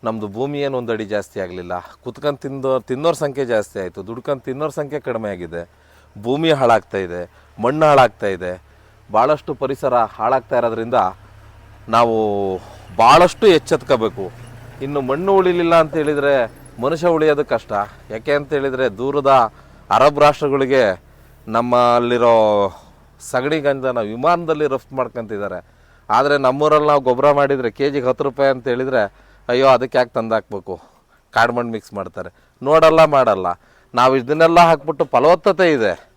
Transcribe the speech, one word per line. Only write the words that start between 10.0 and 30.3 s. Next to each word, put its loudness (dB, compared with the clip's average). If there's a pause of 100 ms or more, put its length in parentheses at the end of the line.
ಇರೋದ್ರಿಂದ -2 (880)
ನಾವು 2 (840)
ಭಾಳಷ್ಟು 4
ಎಚ್ಚೆತ್ಕೋಬೇಕು. 0 (520)
ಇನ್ನು -6
ಮಣ್ಣು -2
ಉಳಿಲಿಲ್ಲ 2
ಅಂತ 0
ಹೇಳಿದ್ರೆ 0 (480)
ಮನುಷ್ಯ -2
ಉಳಿಯೋದು 2
ಕಷ್ಟ. -6 (380)
ಯಾಕೆ -6
ಅಂತ -4
ಹೇಳಿದ್ರೆ -2
ದೂರದ 0 (580)
ಅರಬ್ 2
ರಾಷ್ಟ್ರಗಳಿಗೆ 2 (680)
ನಮ್ಮಲ್ಲಿರೋ 2 (960)
ಸಗಣಿ -2
ಗಂಜನ -2
ವಿಮಾನದಲ್ಲಿ -2
ರಫ್ತು -6
ಮಾಡ್ಕೊಂತಿದ್ದಾರೆ. -8 (520)
ಆದ್ರೆ 2
ನಮ್ಮೂರಲ್ಲಿ 2
ನಾವು 4
ಗೊಬ್ಬರ 2
ಮಾಡಿದ್ರೆ 0
ಕೆ -4
ಜಿಗೆ -4
ಹತ್ತು -2
ರೂಪಾಯಿ 0
ಅಂತ -4
ಹೇಳಿದ್ರೆ, -2 (460)
"ಅಯ್ಯೋ, 2
ಅದಕ್ಕೆ 2
ಯಾಕೆ 0
ತಂದು -4